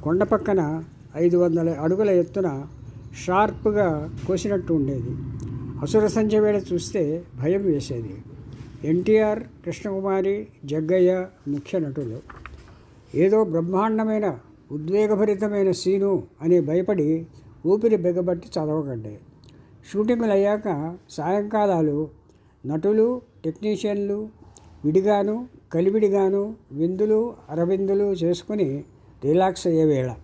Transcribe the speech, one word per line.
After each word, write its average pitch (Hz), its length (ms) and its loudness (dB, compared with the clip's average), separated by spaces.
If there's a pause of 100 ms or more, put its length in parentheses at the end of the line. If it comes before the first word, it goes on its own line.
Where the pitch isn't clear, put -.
కొండ 175 200 2
పక్కన 175 600 0 (320)
ఐదు 170 220 4
వందల 170 320 2
అడుగుల 165 400 0
ఎత్తున 175 580 0 (580)
షార్ప్గా 190 920 0 (120)
కోసినట్టు 185 460 -2
ఉండేది. 131 420 -2 (640)
అసుర 214 260 2
సంధ్య 214 320 2
వేళ 214 160 4
చూస్తే 175 680 -2 (180)
భయం 180 200 0
వేసేది. 139 540 -2 (680)
ఎన్టీఆర్, 214 560 2
కృష్ణకుమారి, 196 1080 -4 (180)
జగ్గయ్య 175 640 2 (200)
ముఖ్య 143 320 -4
నటులు. 135 680 -8 (680)
ఏదో 196 280 4
బ్రహ్మాండమైన, 202 960 0 (320)
ఉద్వేగభరితమైన 202 1000 0
సీను 190 520 0 (180)
అని 170 180 4
భయపడి 165 680 0 (420)
ఊపిరి 214 300 4
బిగబట్టి 175 500 0
చదవకండి. 139 680 -4 (760)
షూటింగులు 220 380 2
అయ్యాక 196 680 0 (120)
సాయంకాలాలు 175 1000 0 (560)
నటులు, 214 560 2 (240)
టెక్నీషియన్లు 202 840 -4 (560)
విడిగాను, 202 640 2 (260)
కలివిడిగాను 196 840 2 (160)
విందులు, 208 640 0 (160)
అరవిందులు 190 540 0
చేసుకుని 175 800 -2 (400)
రిలాక్స్ 180 440 2
అయ్యే 160 180 4
వేళ. 127 380 2